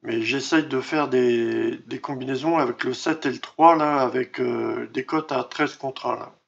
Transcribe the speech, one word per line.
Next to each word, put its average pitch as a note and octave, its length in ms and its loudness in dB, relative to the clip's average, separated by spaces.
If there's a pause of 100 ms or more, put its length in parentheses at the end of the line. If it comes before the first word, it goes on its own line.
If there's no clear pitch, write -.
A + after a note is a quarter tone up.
Mais A2+ 200 -2
j'essaye C#3 420 2
de C3 160 -2
faire D3+ 280 -2
des, A#2 680 2
des C3 240 -12
combinaisons C3+ 580 -2
avec A#2+ 240 -2
le B2+ 120 -2
sept D#3 320 -4
et C3+ 40 0
le B2+ 80 -6
trois, D#3+ 380 6
là, D3 240 2
avec, B2+ 400 -2
euh, A#2 480 -2
des C3 160 -6
cotes D#3 260 -2
à B2+ 140 -2
treize - 320 -2
contre C3 300 -8
un, B2 100 0
là. - 180 -14 (140)